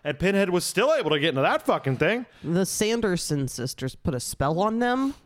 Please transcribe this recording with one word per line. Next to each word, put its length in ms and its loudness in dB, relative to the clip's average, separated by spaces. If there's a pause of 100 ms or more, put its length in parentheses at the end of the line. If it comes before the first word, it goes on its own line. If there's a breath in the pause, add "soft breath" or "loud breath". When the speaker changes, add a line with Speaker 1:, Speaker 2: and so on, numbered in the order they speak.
Speaker 1:
and 160 -4
Pinhead 320 2
was 140 2
still 300 2
able 160 0
to 100 4
get 100 2
into 120 0
that 220 2
fucking 340 0
thing? 280 0 (160 loud breath)
Speaker 2:
The 240 0
Sanderson 840 0
sisters 460 -8
put 200 -6
a 60 -6
spell 400 -2
on 180 0
them. 340 0 (120)